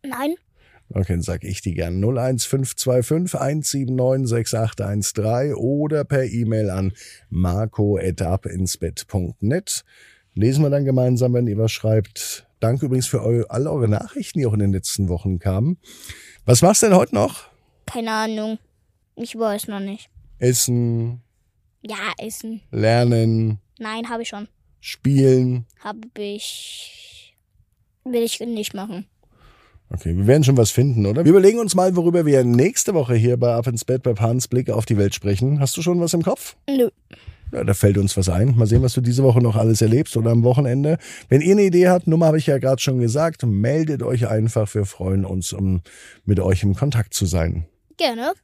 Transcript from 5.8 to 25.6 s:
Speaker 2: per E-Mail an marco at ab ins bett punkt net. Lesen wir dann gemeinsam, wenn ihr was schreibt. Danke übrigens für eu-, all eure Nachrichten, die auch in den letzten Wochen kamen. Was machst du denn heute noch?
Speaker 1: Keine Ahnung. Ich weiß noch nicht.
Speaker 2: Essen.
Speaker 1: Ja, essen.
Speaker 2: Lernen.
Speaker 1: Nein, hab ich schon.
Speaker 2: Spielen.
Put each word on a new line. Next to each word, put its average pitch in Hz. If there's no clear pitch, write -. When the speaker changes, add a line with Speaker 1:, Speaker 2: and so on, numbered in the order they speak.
Speaker 2:
per 135
E-Mail 110
an 95
marco 101
at 85
ab 87
ins 90
bett -
punkt 92
net. 143
Lesen 131
wir 143
dann 143
gemeinsam, 127
wenn 123
ihr 104
was 113
schreibt. -
Danke 120
übrigens 127
für -
eu-, 117
all 127
eure 139
Nachrichten, 131
die 131
auch 104
in 104
den 101
letzten 95
Wochen 90
kamen. 110
Was -
machst 190
du 233
denn 190
heute -
noch? -
Speaker 1:
Keine 226
Ahnung. 220
Ich 233
weiß 214
noch 202
nicht. 196
Speaker 2:
Essen. 120
Speaker 1:
Ja, 214
essen. 220
Speaker 2:
Lernen. 113
Speaker 1:
Nein, 226
hab 233
ich 233
schon. 208
Speaker 2:
Spielen. 127